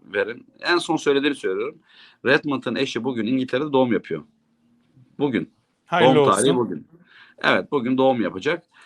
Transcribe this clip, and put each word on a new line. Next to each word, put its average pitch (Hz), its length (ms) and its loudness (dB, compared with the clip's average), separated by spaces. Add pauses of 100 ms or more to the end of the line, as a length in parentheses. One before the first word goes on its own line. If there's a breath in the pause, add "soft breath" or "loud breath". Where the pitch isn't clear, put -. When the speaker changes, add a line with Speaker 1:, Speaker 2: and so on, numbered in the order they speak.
(140)
Speaker 1:
verin. 104 320 -4 (160)
En 175 160 0
son 160 200 -2
söylediğini 143 380 0
söylüyorum. 107 420 -6 (480 soft breath)
Redmond'ın 135 500 0
eşi 127 280 -4
bugün 117 240 -4
İngiltere'de 131 460 -2
doğum 131 200 2
yapıyor. 80 300 -4 (960)
Bugün. 117 340 -2 (320)
Speaker 2:
Hayırlı - 300 4
Speaker 1:
Doğum 143 160 6
tarihi 113 200 4
Speaker 2:
olsun. 131 60 2
Speaker 1:
bugün. 95 300 -4 (560 loud breath)
Evet, 107 280 2
bugün 131 260 -2
doğum 131 240 2
yapacak. 95 420 -4 (220 loud breath)